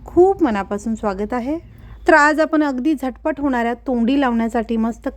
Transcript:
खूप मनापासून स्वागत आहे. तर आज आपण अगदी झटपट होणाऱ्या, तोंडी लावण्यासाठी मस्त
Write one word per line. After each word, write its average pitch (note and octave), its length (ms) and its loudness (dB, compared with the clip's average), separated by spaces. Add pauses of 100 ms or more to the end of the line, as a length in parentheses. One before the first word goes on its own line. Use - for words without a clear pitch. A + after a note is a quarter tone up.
खूप F#4 380 2
मनापासून G#3 520 -2
स्वागत G#3 380 -4
आहे. B3 240 -4 (500)
तर F4 60 6
आज D4+ 260 4
आपण D#4 240 2
अगदी C#4 300 -2
झटपट C4 460 -6
होणाऱ्या, B3 340 0
तोंडी B3 480 0
लावण्यासाठी A#3 560 0
मस्त A3+ 400 -4